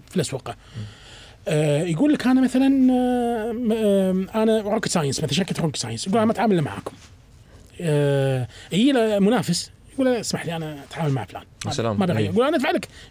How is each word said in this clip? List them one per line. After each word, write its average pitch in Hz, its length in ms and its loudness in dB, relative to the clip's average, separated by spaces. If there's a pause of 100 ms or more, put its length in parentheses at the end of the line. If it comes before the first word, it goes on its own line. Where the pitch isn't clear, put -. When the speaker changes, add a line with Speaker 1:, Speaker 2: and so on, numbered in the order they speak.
Speaker 1:
في - 60 -10
الأسواق. 123 400 -4 (920)
آه، 151 360 2
يقول 185 300 2
لك - 140 -2
أنا 262 140 4
مثلًا، 262 500 4
آه، 240 600 0
م-، 226 200 -2
آه، 196 720 2
أنا 220 180 2
روكيت 208 300 -2
ساينس، 147 320 0
مثلًا 151 100 -4
شركة - 280 -2
روكيت 165 200 -4
ساينس، 113 260 -8
يقول 196 100 2
أنا 220 80 4
ما 226 60 4
أتعامل 190 300 2
معاكم. 101 320 -6 (880)
آه، 139 640 0 (240)
يجي 233 200 2
له 220 280 2
منافس 196 520 0 (240)
يقول 262 120 0
له 247 120 2
اسمح - 260 -6
لي 165 100 -6
أنا 156 280 -10
أتعامل 156 280 0
مع 120 140 -2
فلان. - 180 -14 (220)
ما، 107 60 -4
Speaker 2:
سلام. 113 280 0
Speaker 1:
ما 190 60 2
بغير. 135 140 2
Speaker 2:
إيه. 104 100 2
Speaker 1:
يقول 226 180 2
أنا 330 100 2
أدفع 285 140 0
لك. 339 160 -2 (240)